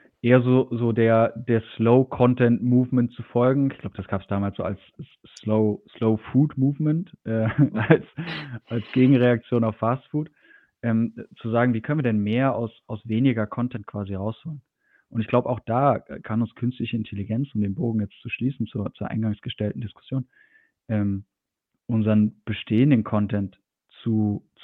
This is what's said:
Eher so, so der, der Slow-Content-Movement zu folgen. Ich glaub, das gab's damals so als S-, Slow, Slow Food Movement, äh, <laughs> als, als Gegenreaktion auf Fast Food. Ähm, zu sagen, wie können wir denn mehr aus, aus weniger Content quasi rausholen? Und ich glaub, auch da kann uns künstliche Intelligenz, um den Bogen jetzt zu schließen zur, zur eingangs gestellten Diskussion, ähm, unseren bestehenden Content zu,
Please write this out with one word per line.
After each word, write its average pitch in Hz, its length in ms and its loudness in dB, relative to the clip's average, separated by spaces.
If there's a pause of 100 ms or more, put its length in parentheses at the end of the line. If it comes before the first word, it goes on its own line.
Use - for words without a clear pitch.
(220)
Eher 123 180 6
so, 127 300 2
so 117 220 0
der, 113 440 4
der 117 260 0 (140)
Slow-Content-Movement 123 1400 2
zu - 120 -14
folgen. 135 460 0
Ich - 80 -14
glaub, 104 140 -10
das - 140 -12
gab's 98 200 -6
damals 98 300 -4
so 95 60 -8
als 95 180 -6 (160)
S-, - 340 -20 (100)
Slow, 107 420 0 (160)
Slow 110 200 2 (140)
Food 147 240 2
Movement, 151 560 -2 (120)
äh, 113 220 -2
<laughs> 127 280 2
als, 110 320 2 (600)
als 117 180 -6 (100)
Gegenreaktion 123 680 4
auf 110 120 -2
Fast 123 300 -2
Food. 151 240 -6 (500)
Ähm, 113 340 -2 (220)
zu 117 140 -8
sagen, 120 240 2
wie 110 80 -4
können 151 160 -4
wir 143 60 -2
denn 107 180 0
mehr 120 320 0
aus, 113 160 -6 (160)
aus 117 200 -12
weniger 113 400 0
Content 120 400 -6
quasi 101 280 -8
rausholen? 113 480 -8 (480)
Und 117 100 -6
ich 107 80 -2
glaub, 123 160 2
auch 120 160 -4
da 127 380 0
kann - 420 -8
uns 113 140 -4
künstliche 120 420 -6
Intelligenz, 107 580 -6
um 107 60 -2
den 98 140 -2
Bogen 113 260 -2
jetzt 101 220 -8
zu 110 80 -14
schließen 120 360 -4
zur, - 280 -8
zur - 140 -8
eingangs 110 340 -4
gestellten - 400 -6
Diskussion, 127 440 -10 (640)
ähm, 101 380 -4 (600)
unseren 107 600 2
bestehenden 110 580 2
Content 104 560 -2 (420)
zu, 107 460 -2 (160)